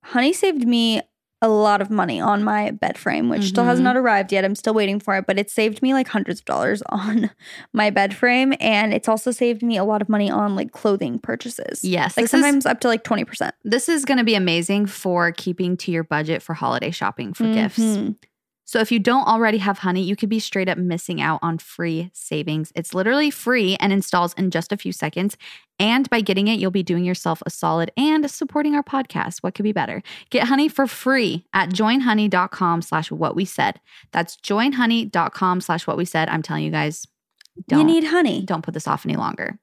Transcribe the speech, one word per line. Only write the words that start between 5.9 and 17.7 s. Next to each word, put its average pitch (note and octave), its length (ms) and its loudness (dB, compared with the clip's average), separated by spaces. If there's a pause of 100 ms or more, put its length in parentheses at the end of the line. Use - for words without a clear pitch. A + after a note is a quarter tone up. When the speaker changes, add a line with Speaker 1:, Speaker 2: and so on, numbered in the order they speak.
Speaker 1:
like, C4 160 2
hundreds G3 320 -4
of - 60 -14
dollars A#2+ 380 -2
<laughs> - 40 -12
on G#3+ 420 0 (440)
my G#3+ 160 2
bed G3 260 0
frame. B3+ 440 4
And G#3+ 340 2
it's G#3+ 140 -2
also A3 220 0
saved A#3+ 320 0
me A#3 140 0
a F#3+ 80 2
lot G#3+ 160 0
of G3+ 80 -2
money G#3 220 2
on, G#3 260 0
like, G#3 160 -4
clothing F#3+ 460 -2
purchases. - 680 -8
Speaker 2:
Yes, F#3 320 0
Speaker 1:
Like, A#3 80 2
Speaker 2:
this - 100 0
is C4 60 8
Speaker 1:
sometimes C#4 240 4
up B3 160 0
to, B3 80 2
like, A3+ 160 0
twenty G3+ 200 -2
percent. - 380 -6
Speaker 2:
This A#3+ 280 0
is C#4+ 160 0
gonna B3+ 180 4
be A3 120 4
amazing F#3 500 2
for F3 460 0
keeping F3+ 460 -2
to - 140 -4
your E3 120 0
budget D#3 380 -2
for E3 120 -8
holiday B2 360 -2
shopping - 440 -6
for A3+ 180 -2
gifts. G#3+ 260 0